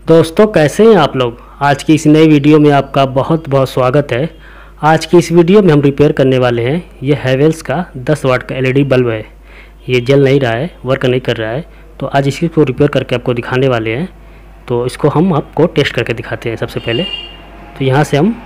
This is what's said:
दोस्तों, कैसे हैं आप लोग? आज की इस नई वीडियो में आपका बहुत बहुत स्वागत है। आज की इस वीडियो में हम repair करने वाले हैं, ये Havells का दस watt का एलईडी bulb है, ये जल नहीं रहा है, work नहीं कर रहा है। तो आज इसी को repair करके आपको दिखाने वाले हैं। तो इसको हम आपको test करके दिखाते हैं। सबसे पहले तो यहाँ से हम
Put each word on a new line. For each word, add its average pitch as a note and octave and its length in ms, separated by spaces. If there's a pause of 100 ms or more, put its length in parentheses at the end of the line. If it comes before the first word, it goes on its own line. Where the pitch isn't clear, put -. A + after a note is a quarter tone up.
दोस्तों, E3 400
कैसे E3 380
हैं A3+ 100
आप C#3 220
लोग? A#2+ 200 (240)
आज C#3+ 220
की D#3+ 100
इस D3 140
नई D#3 200
वीडियो D3+ 320
में D3 120
आपका C#3 360
बहुत C#3 420
बहुत C3+ 200
स्वागत C3 420
है। C3 180 (540)
आज D#3+ 220
की F3+ 120
इस D#3+ 140
वीडियो F3 300
में F#3 120
हम D3 80
repair C#3+ 300
करने C3+ 260
वाले A#2+ 260
हैं, D3+ 200 (200)
ये C#3 120
Havells C3 460
का D#3+ 220 (160)
दस C#3+ 260
watt B2+ 180
का C3+ 120
एलईडी C3 300
bulb B2+ 240
है, A2 160 (640)
ये B2+ 120
जल C#3 220
नहीं C3+ 160
रहा B2 120
है, B2+ 180 (160)
work C3+ 200
नहीं B2+ 160
कर A#2+ 160
रहा A2 120
है। C#3 160 (340)
तो C#3 80
आज C#3 200
इसी D3+ 200
को D#3+ 160
repair C#3 260
करके B2 260
आपको A#2+ 180
दिखाने B2+ 340
वाले A2+ 280
हैं। F3 120 (600)
तो A#2+ 180
इसको C#3+ 240
हम E3+ 240
आपको C#3+ 340
test - 280
करके A#2+ 180
दिखाते A2+ 360
हैं। A2 80
सबसे A#2+ 220
पहले A#2+ 240 (720)
तो C#3 80
यहाँ C3+ 180
से C#3+ 140
हम G#3 180 (100)